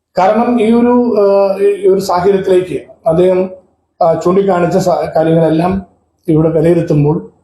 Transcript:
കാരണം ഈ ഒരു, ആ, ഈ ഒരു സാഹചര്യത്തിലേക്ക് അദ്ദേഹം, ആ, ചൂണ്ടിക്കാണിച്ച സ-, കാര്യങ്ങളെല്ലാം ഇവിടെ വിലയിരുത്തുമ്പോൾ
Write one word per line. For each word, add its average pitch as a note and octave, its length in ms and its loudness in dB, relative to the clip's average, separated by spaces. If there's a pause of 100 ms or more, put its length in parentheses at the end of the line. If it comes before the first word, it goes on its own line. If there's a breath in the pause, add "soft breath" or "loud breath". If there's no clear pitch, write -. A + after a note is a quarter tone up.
(180)
കാരണം A3 440 0
ഈ A3 80 0
ഒരു, A#3+ 480 0
ആ, G3 440 0
ഈ G3+ 260 0
ഒരു F#3+ 120 2
സാഹചര്യത്തിലേക്ക് F3+ 800 0 (240)
അദ്ദേഹം, F#3 440 0 (520)
ആ, E3 120 2
ചൂണ്ടിക്കാണിച്ച F#3+ 640 0
സ-, D#3+ 400 -2
കാര്യങ്ങളെല്ലാം E3 720 0 (420)
ഇവിടെ D#3+ 200 2
വിലയിരുത്തുമ്പോൾ D#3+ 840 0 (120)